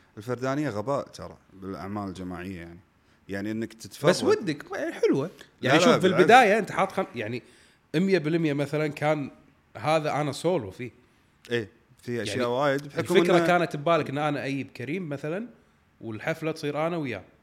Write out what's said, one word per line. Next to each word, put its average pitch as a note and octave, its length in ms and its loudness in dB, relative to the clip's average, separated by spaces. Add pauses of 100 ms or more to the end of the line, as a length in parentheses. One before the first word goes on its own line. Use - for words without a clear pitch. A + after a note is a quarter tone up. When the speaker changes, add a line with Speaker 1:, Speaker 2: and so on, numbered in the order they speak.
(180)
Speaker 1:
الفردانية B2+ 520 -4
غباء A2 380 -4
ترى F2 300 -16 (160)
بالأعمال F#2+ 560 -8
الجماعية، F2+ 480 -8
يعني. E2+ 220 -14 (500)
يعني G2 220 -6
إنك A2 220 -6
تتفرد. - 360 -2
Speaker 2:
بس - 140 2
ودك، D#4 400 0 (400)
حلوة. F#3 260 2 (320)
يعني B2+ 160 4
Speaker 1:
لا، E3+ 60 6
Speaker 2:
شوف، E3 100 8
Speaker 1:
لا، C3+ 40 6
بالعكس. F3 200 4
Speaker 2:
بالبداية G#3+ 420 8
أنت F#3 120 -4
حاط F#3 200 0
خم-، - 240 -4
يعني A#2 280 -6 (520)
مية F#3 220 4
بالمية D#3+ 360 2
مثلًا D3+ 340 0
كان D3 440 -2 (460)
هذا D3 340 0
أنا C#3+ 200 0
سولو D3+ 400 -2
فيه. A#2+ 200 -12 (600)
Speaker 1:
إيه، A2+ 180 0 (320)
في A#2+ 220 -4
أشياء G#2 140 -4
Speaker 2:
يعني B2 120 0
Speaker 1:
وايد C#3 380 0
بحكم - 120 -6
Speaker 2:
الفكرة F3 380 4
Speaker 1:
إنه E3+ 100 4
Speaker 2:
كانت F3 280 2
ببالك D3 340 0
إن C#3 80 -4
أنا D3 280 -2
أجيب C3+ 220 -6 (100)
كريم D3+ 320 -8
مثلًا، D#3 380 -8 (540)
والحفلة D#3 500 -6
تصير D3+ 360 -4
أنا F3 100 -4
وياه. A#2 260 -6 (200)